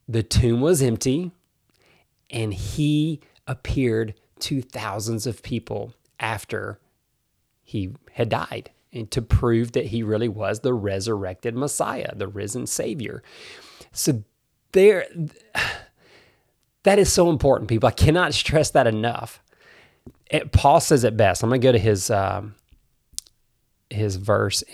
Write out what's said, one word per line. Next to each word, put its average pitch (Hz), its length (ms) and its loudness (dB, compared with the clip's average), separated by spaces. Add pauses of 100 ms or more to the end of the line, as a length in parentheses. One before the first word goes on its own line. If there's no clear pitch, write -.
the 113 160 -2
tomb 117 380 2
was 156 200 4
empty, 135 520 0 (1000)
and 110 240 -4
he 151 640 -2 (260)
appeared 113 680 -2 (240)
to 135 240 -4
thousands 110 640 -6
of 117 160 -8
people 113 520 -8 (260)
after 104 580 -8 (840)
he 98 260 -6 (220)
had 117 160 -2
died, 113 420 -6 (220)
and 113 180 -10
to 131 100 -4
prove 117 520 2
that 123 140 -2
he 113 180 -4
really 107 240 -2
was 104 320 -4
the 127 120 0
resurrected 101 840 -4
Messiah, - 580 -4
the 98 140 -8
risen 104 360 -8
Savior. - 560 -6 (720)
So 120 320 -2 (480)
there, 190 360 4 (880)
<sighs> - 920 -20
that 202 160 6
is 185 120 4
so 175 180 4
important, 131 380 2
people. 117 200 4
I - 40 0
cannot 156 400 4
stress - 380 0
that 135 160 4
enough. 113 560 -4 (880)
It, 151 220 -4
Paul 147 260 6
says 143 240 4
it 113 140 2
best. 98 260 4
I'm 113 80 2
gonna 127 80 2
go 127 140 4
to 113 80 6
his, 101 300 2
um, 98 440 -2 (1400)
his 107 260 -4
verse 101 460 0 (120)